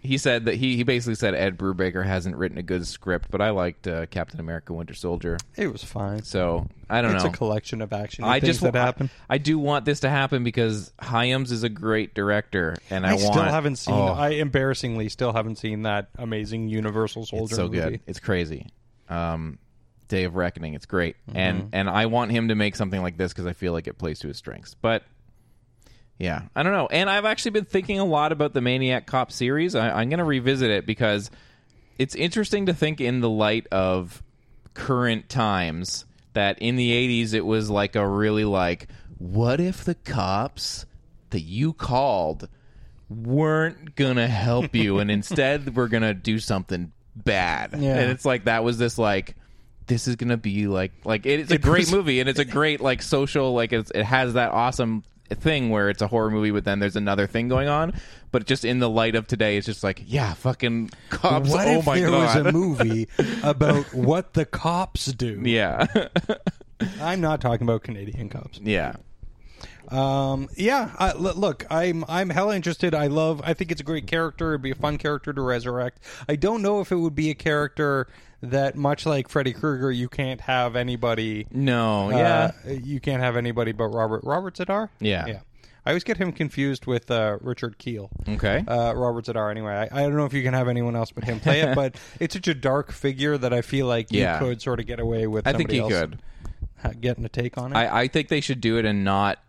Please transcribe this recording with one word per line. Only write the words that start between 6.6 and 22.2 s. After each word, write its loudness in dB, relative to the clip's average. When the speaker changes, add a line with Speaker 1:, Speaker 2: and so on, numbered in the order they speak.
Speaker 1:
I 0
don't 2
Speaker 2:
It's 2
Speaker 1:
know. 2
Speaker 2:
a -8
collection -4
of -8
action -8
Speaker 1:
I 2
Speaker 2:
things 2
Speaker 1:
just 2
Speaker 2:
that 2
Speaker 1:
wa-, 2
Speaker 2:
happen. 0
Speaker 1:
I 2
do 2
want 0
this 0
to 2
happen 0
because 0
Hyams 0
is -2
a 0
great -2
director, 0
and -2
I 4
Speaker 2:
I 2
still 2
Speaker 1:
want 4
Speaker 2:
haven't 0
seen, -2
Speaker 1:
Oh. 4
Speaker 2:
I 0
embarrassingly 0
still -2
haven't -2
seen -6
that -2
amazing -6
Universal -2
Soldier -4
Speaker 1:
It's -4
so 2
Speaker 2:
movie. -2
Speaker 1:
good. -2
It's -10
crazy. -2
Um, -4
Day 0
of -4
Reckoning. -4
It's -12
great. -2
And, 0
Speaker 2:
Mm-hmm. -8
Speaker 1:
and 0
I 2
want 0